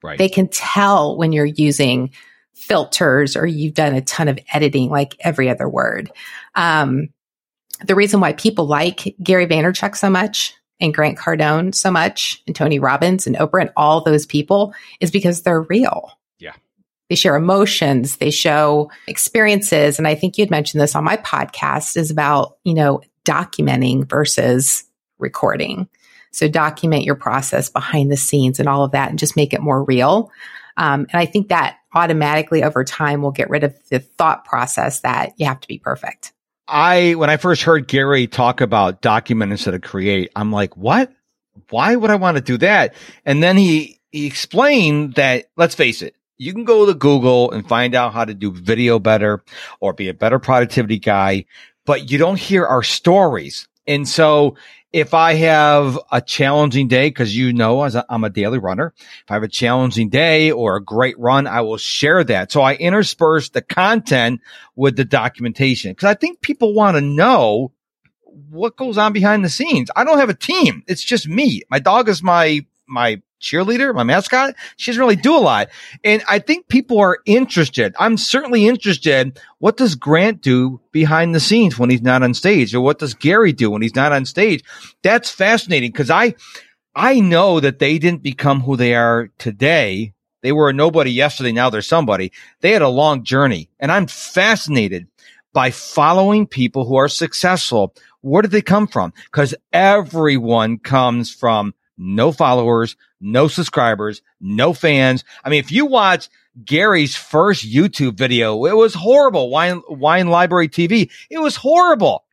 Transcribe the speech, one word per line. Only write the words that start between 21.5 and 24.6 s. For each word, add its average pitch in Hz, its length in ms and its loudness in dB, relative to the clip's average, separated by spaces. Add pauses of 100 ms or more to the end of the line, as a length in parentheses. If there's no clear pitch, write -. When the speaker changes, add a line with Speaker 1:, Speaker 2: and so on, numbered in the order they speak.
Speaker 2:
is 160 140 -4
about, 147 540 -2
you 175 100 -2
know, 139 280 0 (220)
documenting 135 880 -2
versus 131 720 0 (360)